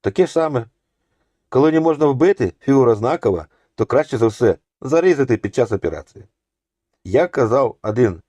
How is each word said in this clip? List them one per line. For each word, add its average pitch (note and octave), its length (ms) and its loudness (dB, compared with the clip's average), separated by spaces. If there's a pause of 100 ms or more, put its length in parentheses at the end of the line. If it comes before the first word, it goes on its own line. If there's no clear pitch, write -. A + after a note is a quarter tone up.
Таке - 260 0
ж - 60 -12
саме. D3+ 340 -2 (800)
Коли D3 240 2
не D#3+ 80 2
можна D#3 260 0
вбити, C#3 540 0
фігура C3 340 2
знакова, G#2 520 -4 (280)
то A2+ 120 -2
краще C3+ 320 -2
за A2+ 80 2
все G#2+ 300 0 (240)
зарізати C#3 560 0
під - 180 -8
час A2+ 180 -2
операції. E2+ 520 -8 (800)
Як C#3+ 260 0
казав B2 520 -2
один G#2+ 460 -2